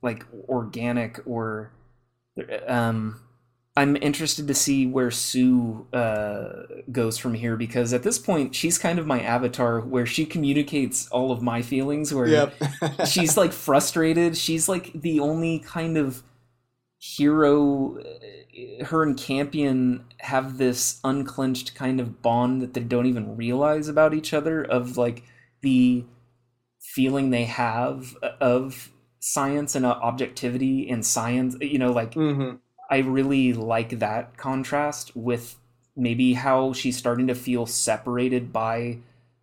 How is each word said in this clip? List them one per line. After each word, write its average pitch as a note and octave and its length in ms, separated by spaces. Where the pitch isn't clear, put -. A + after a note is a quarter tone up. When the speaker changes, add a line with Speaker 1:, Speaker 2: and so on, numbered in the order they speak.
Speaker 1:
like, A2+ 220
organic A#2 800
or, A2 460
um, A2+ 540
I'm C#3+ 180
interested D3 520
to C#3 60
see C3+ 320
where B2+ 240
Sue, A#2+ 840
uh, G#2+ 560
goes A#2 280
from A#2+ 160
here, A2+ 220
because A#2+ 360
at B2 100
this A#3 160
point, D3+ 360
she's E3 240
kind F3 200
of E3 80
my C3+ 140
avatar, A#2+ 600
where B2 260
she D#3 200
communicates C#3+ 840
all B2+ 220
of A#2+ 120
my A#2+ 200
feelings, C#3+ 500
where C3 140
Speaker 2:
Yep. D3 280
<laughs> E3 240
Speaker 1:
she's, D#3 300
like, F3+ 160
frustrated. D#3+ 840
She's, D#3+ 320
like, F#3 260
the D#3+ 260
only D#3+ 400
kind E3 380
of C3+ 240
hero. C#3+ 1040
Her D#3+ 160
and D3+ 160
Campion C3+ 880
have C3 360
this B2+ 480
unclenched C3+ 680
kind C3 260
of A#2+ 220
bond B2 400
that B2+ 100
they B2 80
don't A#2+ 240
even A2 320
realize C#3+ 520
about D#3 260
each D#3 180
other, D#3 320
of, B2 320
like, A#2+ 260
the B2 460
feeling C3+ 480
they A#2+ 160
have B2 680
of B2+ 500
science C#3+ 540
and, C3 100
uh, B2 160
objectivity B2+ 880
and A2+ 160
science, B2 560
you D3 180
know, B2+ 140
like, A#2 220
Speaker 2:
Mm-hmm. C#3 420
Speaker 1:
I C3+ 100
really C3+ 540
like A#2 460
that A2 380
contrast C#3+ 800
with A#2+ 400
maybe B2 380
how C3 380
she's B2 240
starting B2 300
to B2+ 80
feel B2 320
separated B2 840
by A#2 460